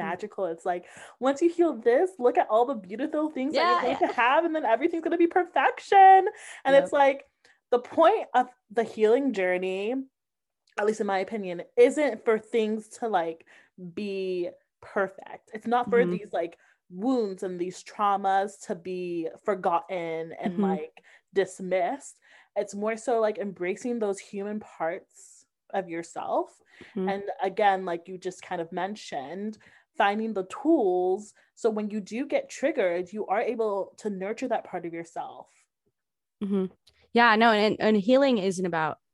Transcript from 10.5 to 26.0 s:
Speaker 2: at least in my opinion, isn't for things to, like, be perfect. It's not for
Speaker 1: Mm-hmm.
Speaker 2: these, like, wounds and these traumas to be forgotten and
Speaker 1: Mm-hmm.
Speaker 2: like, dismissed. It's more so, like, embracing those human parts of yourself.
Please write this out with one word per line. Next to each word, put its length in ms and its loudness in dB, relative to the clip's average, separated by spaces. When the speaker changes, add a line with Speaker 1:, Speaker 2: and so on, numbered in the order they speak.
Speaker 2:
at 80 0
least 160 0
in 60 -2
my 120 0
opinion, 420 -8
isn't 460 2
for 140 2
things 500 -4
to, 200 -10
like, 380 -4
be 560 -6
perfect. 720 -8
It's 140 -16
not 220 -2
for 140 4
Speaker 1:
Mm-hmm. 140 -2
Speaker 2:
these, 140 -12
like, 260 -6
wounds 540 -2
and 160 -8
these 240 -8
traumas 800 -2
to 100 -6
be 520 -8
forgotten 920 -4
and 260 -6
Speaker 1:
Mm-hmm. 180 0
Speaker 2:
like, 240 -14
dismissed. 840 -4
It's 180 -4
more 220 -4
so, 240 -2
like, 180 0
embracing 640 -6
those 200 -2
human 400 -10
parts 840 -10
of 160 -4
yourself. 720 -6